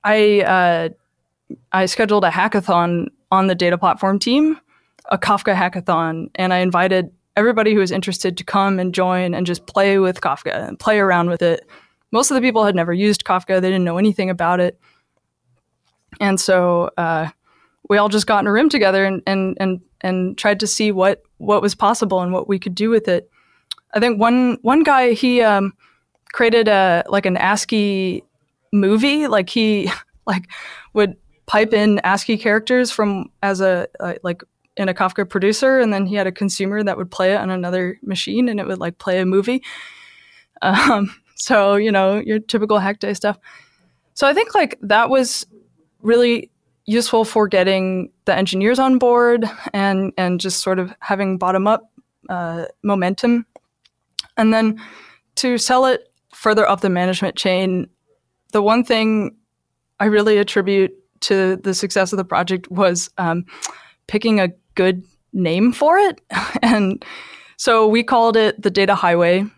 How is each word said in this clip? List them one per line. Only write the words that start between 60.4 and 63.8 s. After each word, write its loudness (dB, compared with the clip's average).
to 0
the -4
success -2
of -4
the -4
project -4
was, 0
um, -2